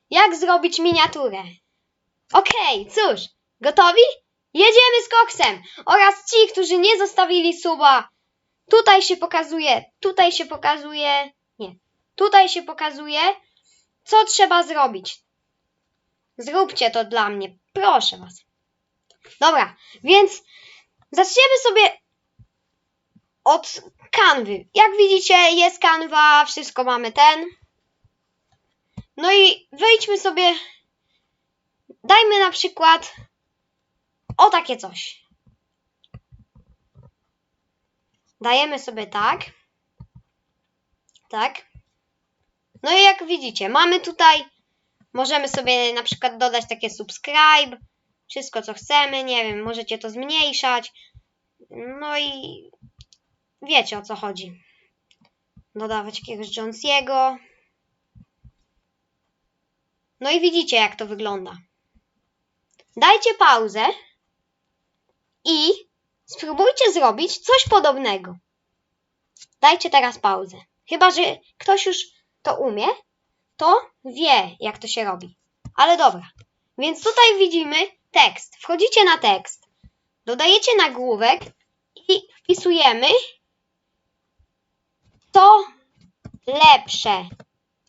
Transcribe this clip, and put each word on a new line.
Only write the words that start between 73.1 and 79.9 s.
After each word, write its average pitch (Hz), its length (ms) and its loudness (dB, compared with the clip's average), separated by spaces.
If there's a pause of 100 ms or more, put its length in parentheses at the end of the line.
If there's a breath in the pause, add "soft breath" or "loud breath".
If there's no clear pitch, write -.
to 349 340 0 (140)
wie, 262 560 -2
jak 214 180 -12
to 220 100 -18
się 220 160 -8
robi. 180 320 -12 (380)
Ale 330 220 4
dobra. 180 340 0 (480)
Więc 311 260 -6
tutaj 453 340 2
widzimy 330 380 -2 (340)
tekst. - 460 0
Wchodzicie 392 480 0
na 330 140 2
tekst. 196 500 -6 (560)